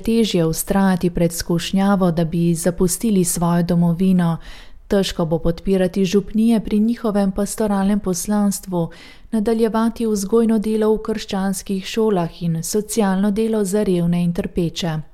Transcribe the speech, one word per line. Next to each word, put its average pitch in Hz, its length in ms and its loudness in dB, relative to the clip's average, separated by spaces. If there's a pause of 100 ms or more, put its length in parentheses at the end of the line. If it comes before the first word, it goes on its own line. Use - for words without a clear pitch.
težje 214 400 2
vztrajati 185 640 2
pred 170 240 0
skušnjavo, 190 800 2
da 170 100 0
bi 170 300 0
zapustili 185 720 0
svojo 170 480 0
domovino. 170 640 2 (500)
Težko 185 400 0
bo 160 160 0
podpirati 185 600 0
župnije 214 580 2
pri 214 160 -2
njihovem 208 560 0
pastoralnem 202 640 0
poslanstvu, 190 840 -2 (480)
nadaljevati 226 760 0
vzgojno 220 560 2
delo 214 320 0
v 214 160 -2
krščanskih 196 720 -4
šolah 190 640 -2
in 165 160 -2
socialno 208 720 0
delo 220 300 0
za 202 180 0
revne 175 400 2
in 175 100 0
trpeče. 175 640 -4 (200)